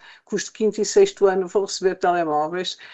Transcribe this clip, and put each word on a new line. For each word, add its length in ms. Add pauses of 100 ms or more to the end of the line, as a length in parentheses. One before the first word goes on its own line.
(280)
que 60
os 120
de 80
quinto 280
e 40
sexto 420
ano 200
vão 160
receber 320
telemóveis. 840 (160)